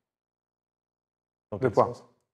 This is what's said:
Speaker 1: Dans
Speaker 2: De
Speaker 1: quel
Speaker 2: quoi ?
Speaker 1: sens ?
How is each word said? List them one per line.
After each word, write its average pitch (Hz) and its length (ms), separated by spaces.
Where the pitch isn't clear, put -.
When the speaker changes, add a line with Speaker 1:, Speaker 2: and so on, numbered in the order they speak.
Speaker 1:
Dans 104 80
Speaker 2:
De 131 80
Speaker 1:
quel 104 60
Speaker 2:
quoi ? 120 120
Speaker 1:
sens ? 120 180